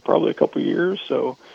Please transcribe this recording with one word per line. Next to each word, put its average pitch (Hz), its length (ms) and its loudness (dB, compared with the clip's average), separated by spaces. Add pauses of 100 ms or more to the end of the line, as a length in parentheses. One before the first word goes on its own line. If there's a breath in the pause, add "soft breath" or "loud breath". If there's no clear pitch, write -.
probably - 260 2
a - 40 -2
couple - 260 0
of 147 80 0
years. 180 400 0
So, 127 300 -2 (160 soft breath)